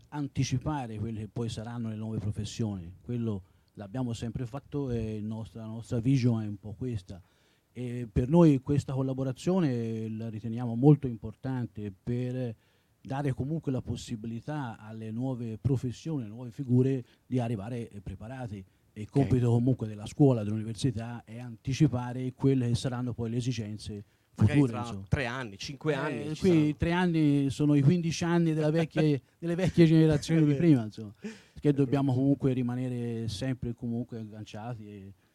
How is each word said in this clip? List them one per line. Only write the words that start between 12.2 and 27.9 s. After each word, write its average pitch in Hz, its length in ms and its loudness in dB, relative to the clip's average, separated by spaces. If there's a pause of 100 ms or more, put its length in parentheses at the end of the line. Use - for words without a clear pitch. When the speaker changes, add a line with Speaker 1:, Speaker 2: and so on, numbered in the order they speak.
Speaker 1:
dare 139 320 -4
comunque 143 380 -4
la 123 100 -2
possibilità 117 960 -8
alle 110 320 -12
nuove 117 480 -6
professioni, 135 640 -2
alle 104 100 -10
nuove 120 200 -14
figure 127 520 2 (220)
di 127 140 -2
arrivare, 117 500 -6
eh, 101 120 -16
preparati. 107 640 -12 (320)
E 107 60 -12
il 107 80 -10
Speaker 2:
Ok. - 40 -20
Speaker 1:
compito 123 360 4
comunque 120 380 4
della 107 180 -10
scuola, 127 380 6
dell'università 113 840 -4
è 113 140 -14
anticipare 123 920 -2
quelle 131 340 2
che 120 80 2
saranno 123 380 -4
poi 117 180 -6
le 120 60 -2
esigenze 107 680 -6 (300)
Speaker 2:
Magari 143 240 4
Speaker 1:
future, 131 120 4
Speaker 2:
tra 123 160 -6
Speaker 1:
insomma. 98 220 -10
Speaker 2:
tre 139 160 0
anni, 117 320 -8
cinque 147 360 -4
Speaker 1:
Eh, - 20 0
Speaker 2:
anni 147 400 -4
ci - 40 -12
Speaker 1:
qui 190 100 4
Speaker 2:
saranno. 151 280 6
Speaker 1:
tre 170 140 0
anni 156 580 4
sono 147 260 2
i 143 60 6
quindici 165 420 4